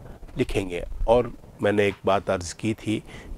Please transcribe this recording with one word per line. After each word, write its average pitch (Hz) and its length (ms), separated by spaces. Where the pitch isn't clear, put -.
लिखेंगे। 92 460
और 120 240
मैंने 101 240
एक 95 80
बात 98 240
अर्ज़ 90 260
की 110 200
थी - 260